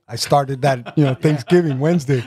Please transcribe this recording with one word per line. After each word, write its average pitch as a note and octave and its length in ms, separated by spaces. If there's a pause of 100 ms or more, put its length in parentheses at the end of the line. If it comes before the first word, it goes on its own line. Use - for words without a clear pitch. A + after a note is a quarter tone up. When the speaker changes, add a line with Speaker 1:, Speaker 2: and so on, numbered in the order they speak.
Speaker 1:
I B2+ 80
started C3+ 460
that, C3 360
you D3 60
know, C3 100
Speaker 2:
<laughs> - 60
Speaker 1:
Thanksgiving D#3 580
Wednesday. C#3 480